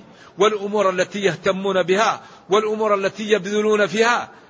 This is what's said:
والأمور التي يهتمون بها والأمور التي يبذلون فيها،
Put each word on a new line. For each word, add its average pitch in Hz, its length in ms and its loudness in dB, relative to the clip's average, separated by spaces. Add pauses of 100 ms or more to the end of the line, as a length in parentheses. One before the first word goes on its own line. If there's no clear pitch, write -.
(380)
والأمور 202 520 2
التي 185 300 -2
يهتمون 190 640 0
بها 185 380 0 (280)
والأمور 214 460 0
التي 196 360 -4
يبذلون 208 560 0
فيها، 220 420 0 (200)